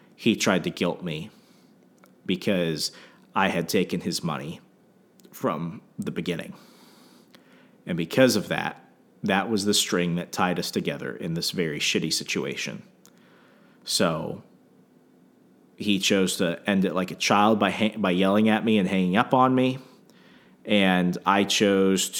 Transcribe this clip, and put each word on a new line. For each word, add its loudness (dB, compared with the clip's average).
he 0
tried 0
to -2
guilt -4
me -8
because -2
I 2
had -2
taken 0
his -6
money -8
from -6
the -6
beginning. -8
And -4
because 4
of -2
that, -4
that 0
was 0
the 2
string 0
that -6
tied 0
us -6
together -6
in -6
this -4
very -4
shitty -2
situation. -6
So -2
he 0
chose 2
to -2
end 4
it 0
like -2
a -10
child 4
by 2
ha-, -2
by 2
yelling 4
at 2
me 2
and 2
hanging 0
up 2
on 4
me. 0
And 2
I 4
chose 2